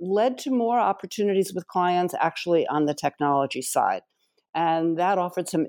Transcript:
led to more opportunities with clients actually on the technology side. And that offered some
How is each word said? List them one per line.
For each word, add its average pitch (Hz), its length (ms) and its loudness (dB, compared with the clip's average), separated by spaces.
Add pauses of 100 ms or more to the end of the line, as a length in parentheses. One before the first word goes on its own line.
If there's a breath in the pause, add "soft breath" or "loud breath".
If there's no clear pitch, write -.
led 208 380 0
to 277 120 -6
more 240 300 2
opportunities 196 720 0
with 180 140 -8
clients 180 520 0
actually 165 480 0
on 147 180 0
the 147 80 0
technology 143 680 0
side. 95 400 -2 (520)
And 165 460 0
that 185 180 2
offered 180 300 -2
some 160 220 0